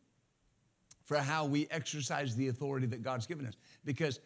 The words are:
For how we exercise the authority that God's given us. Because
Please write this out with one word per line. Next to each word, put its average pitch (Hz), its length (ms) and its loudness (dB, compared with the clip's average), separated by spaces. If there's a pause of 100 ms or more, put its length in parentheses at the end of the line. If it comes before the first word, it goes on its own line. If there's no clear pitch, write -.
(1040)
For 147 160 2
how 151 260 2
we 147 280 4
exercise 147 640 -2
the 131 100 2
authority 131 400 0
that 120 160 -2
God's 123 240 -2
given 151 200 -6
us. 104 80 -6 (300)
Because 147 420 0